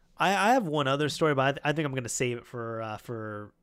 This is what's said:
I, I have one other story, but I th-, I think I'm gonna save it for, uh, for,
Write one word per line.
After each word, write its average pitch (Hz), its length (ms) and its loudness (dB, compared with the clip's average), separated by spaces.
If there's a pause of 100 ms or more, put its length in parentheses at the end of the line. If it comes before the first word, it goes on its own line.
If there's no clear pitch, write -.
(180)
I, 165 120 4
I 202 240 4
have 233 120 2
one 147 220 2
other 143 200 2
story, 151 260 2
but 131 80 4
I 139 100 4
th-, 143 120 -10
I 147 80 2
think 151 140 0
I'm 131 80 -4
gonna 123 140 -4
save 123 300 -2
it - 80 -16
for, 113 360 -8
uh, 107 140 -6
for, 107 560 -10 (100)